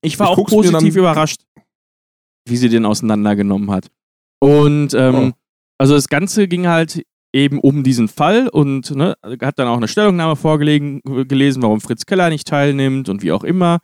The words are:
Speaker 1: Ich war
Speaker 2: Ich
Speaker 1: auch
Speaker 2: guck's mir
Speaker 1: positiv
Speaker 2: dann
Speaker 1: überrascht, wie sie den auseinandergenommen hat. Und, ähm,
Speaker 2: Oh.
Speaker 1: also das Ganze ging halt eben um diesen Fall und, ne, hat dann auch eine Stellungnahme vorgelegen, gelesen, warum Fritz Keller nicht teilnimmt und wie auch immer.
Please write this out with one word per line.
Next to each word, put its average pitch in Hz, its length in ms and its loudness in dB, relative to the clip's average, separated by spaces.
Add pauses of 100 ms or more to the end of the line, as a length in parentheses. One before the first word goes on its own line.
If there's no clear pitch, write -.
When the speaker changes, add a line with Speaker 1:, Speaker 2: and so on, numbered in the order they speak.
Speaker 1:
Ich 156 200 -6
war 202 60 2
Speaker 2:
Ich 175 60 2
Speaker 1:
auch 190 40 2
Speaker 2:
guck's 196 160 0
mir 214 60 4
Speaker 1:
positiv 160 360 2
Speaker 2:
dann 190 60 2
Speaker 1:
überrascht, 156 400 0 (1080)
wie 120 80 -2
sie 123 120 2
den 113 160 2
auseinandergenommen 104 880 -2
hat. 92 180 -6 (500)
Und, 147 540 2
ähm, 131 200 2
Speaker 2:
Oh. 131 160 0 (480)
Speaker 1:
also 139 160 4
das 139 140 2
Ganze 190 380 -2
ging 180 220 -2
halt 165 360 -2 (300)
eben 139 240 0
um 139 240 2
diesen 123 240 2
Fall 208 420 0
und, 139 460 -2
ne, 147 220 -2 (260)
hat 135 160 -4
dann 131 80 0
auch 120 120 0
eine 110 100 -2
Stellungnahme 175 480 0
vorgelegen, 147 680 0
gelesen, 135 600 -2
warum 107 180 2
Fritz - 260 -8
Keller 185 220 0
nicht 156 180 -4
teilnimmt 139 640 -2
und 98 140 -6
wie 80 100 -2
auch 95 100 -2
immer. 175 420 0